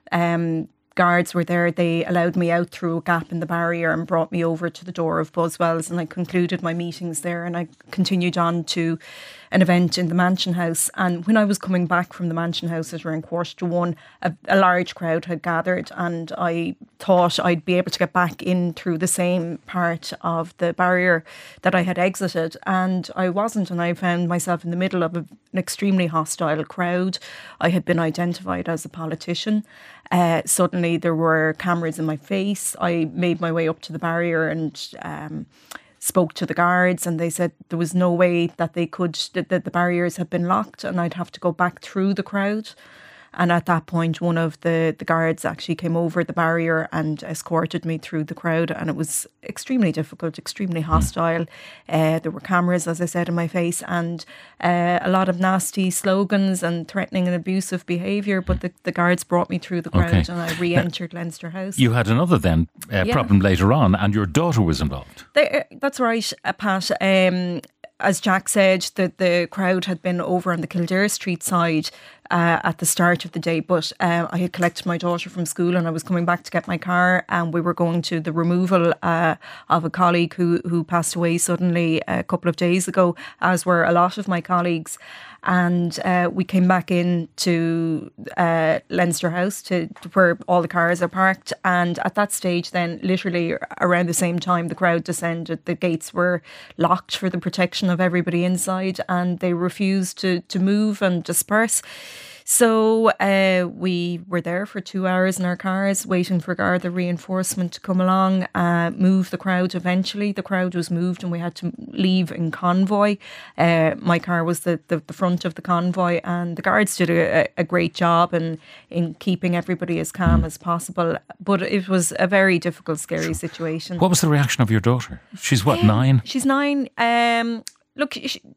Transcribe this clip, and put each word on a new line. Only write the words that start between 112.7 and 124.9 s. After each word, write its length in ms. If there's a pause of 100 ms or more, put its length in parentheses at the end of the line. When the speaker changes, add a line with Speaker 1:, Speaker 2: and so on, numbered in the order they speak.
Speaker 1:
Uh, 400
my 220
car 240
was 160
the, 260
the, 220
the 40
front 320
of 120
the 60
convoy, 600
and 320
the 80
guards 340
did 140
a, 300
a, 80 (100)
a 60
great 300
job 380
in, 280 (300)
in 240
keeping 420
everybody 420
as 140
calm 300
Speaker 2:
Mm. 40
Speaker 1:
as 100
possible. 600 (240)
But 220
it 260
was 280
a 120
very 320
difficult, 400
scary 240
Speaker 2:
Sure. 100
Speaker 1:
situation. 640
Speaker 2:
What 120
was 100
the 80
reaction 340
of 80
your 100
daughter? 400 (200)